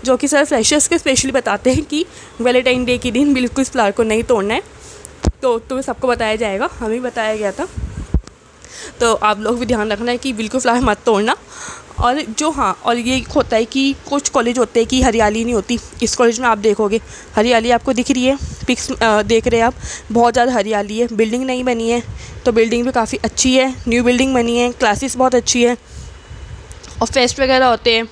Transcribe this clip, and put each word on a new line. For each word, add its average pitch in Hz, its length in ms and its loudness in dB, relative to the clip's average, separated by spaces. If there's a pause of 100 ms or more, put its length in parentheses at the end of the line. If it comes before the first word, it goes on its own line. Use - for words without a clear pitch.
जो 254 120 2
कि 277 120 -2
sir 294 160 4
freshers 285 440 2
के 339 100 2
specially 262 340 0
बताते 233 400 0
हैं 294 120 0
कि 302 220 -4 (340)
valentine 254 440 2
day 247 140 0
के 247 120 -2
दिन 277 240 2
बिल्कुल 254 280 0
इस 254 80 -2
flower 220 200 2
को 220 120 -2
नहीं 220 200 0
तोड़ना 220 320 0
है, 302 80 -4 (800)
तो 240 160 0
तुम्हें 254 240 -6
सबको 254 260 -4
बताया 226 280 0
जाएगा, 214 360 -4
हमें 233 300 -6
बताया 220 340 -4
गया 208 160 -4
था। 302 160 -8 (1300)
तो 233 140 2
आप 208 260 0
लोग 220 180 -2
भी 240 80 -4
ध्यान 214 260 0
रखना 226 180 -4
है 247 80 -2
कि 262 140 -6
बिल्कुल 220 280 -4
flower 247 200 2
मत 208 260 0
तोड़ना। 214 300 2 (640)
और 262 220 2
जो, 247 280 -2
हाँ, 254 340 -2
और 240 120 2
ये 240 280 -2 (120)
होता 247 200 0
है 220 80 2
कि 269 300 0 (140)
कुछ 285 200 -2
college 247 300 0
होते 233 220 2
हैं 226 80 2
कि 254 140 2
हरियाली 226 420 2
नहीं 240 100 -2
होती, 226 240 -2 (240)
इस 220 140 -2
college 233 240 2
में 254 80 0
आप 220 100 2
देखोगे 214 420 0 (360)
हरियाली 226 340 2
आपको 240 220 2
दिख 240 180 -2
रही 254 140 0
है, 269 140 2 (280)
Pics, - 260 -2
अ, 220 300 2
देख 226 240 2
रहे 233 140 2
हैं 226 60 4
आप, 262 80 0 (380)
बहुत 233 200 4
ज़्यादा 247 200 2
हरियाली 214 460 -2
है। 240 140 0
Building 226 320 0
नहीं 254 200 -4
बनी 226 260 -2
है, 240 120 0 (420)
तो 247 80 2
building 233 340 2
भी 262 60 -2
काफ़ी 233 260 -2
अच्छी 254 360 0
है, 262 220 2 (120)
New 240 160 2
building 247 300 2
बनी 233 240 0
है, 240 140 0
classes 247 440 -2
बहुत 254 180 2
अच्छी 240 280 2
है, 240 140 4 (1200)
और 226 60 0
fest 254 340 0
वगैरह 262 260 4
होते 233 280 2
हैं 226 160 0